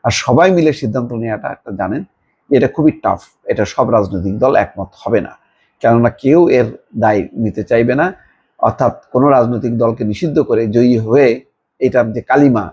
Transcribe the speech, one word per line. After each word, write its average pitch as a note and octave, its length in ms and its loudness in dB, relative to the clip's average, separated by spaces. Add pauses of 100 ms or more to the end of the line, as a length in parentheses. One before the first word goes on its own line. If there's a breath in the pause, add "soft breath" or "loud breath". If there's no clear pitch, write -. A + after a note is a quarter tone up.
আর A2+ 80 0 (120)
সবাই D3+ 320 4
মিলে D#3 160 2
সিদ্ধান্ত A#2+ 400 -6
নেওয়াটা A2+ 440 -6
একটা - 140 -18 (100)
জানেন G#2 220 -4 (480)
যে - 60 4
এটা B2+ 120 2
খুবই D#3 240 0 (100)
টাফ, F#2+ 180 -2 (260)
এটা G#2+ 180 -2 (100)
সব B2+ 120 0 (100)
রাজনৈতিক G2 420 -2
দল C3 180 2
একমত G2 340 -4 (120)
হবে A2 180 0
না, - 120 -12 (500)
কেননা A#2 280 2 (120)
কেউ D3 180 4 (180)
এর A#2+ 80 2 (360)
দায় G#2+ 180 2 (240)
নিতে G#2 260 -4
চাইবে A#2+ 300 2
না। E3+ 60 2 (540 soft breath)
অর্থাৎ A#2+ 340 -2 (180)
কোনো B2+ 140 2 (100)
রাজনৈতিক A#2 360 0 (120)
দলকে A2+ 200 -2
নিষিদ্ধ D3 320 -4 (120)
করে A2+ 140 0 (120)
জয়ী B2 240 4
হয়ে A#2+ 300 2 (520)
এটা B2+ 200 2 (140)
যে A#2 60 -6 (100)
কালিমা C3+ 420 2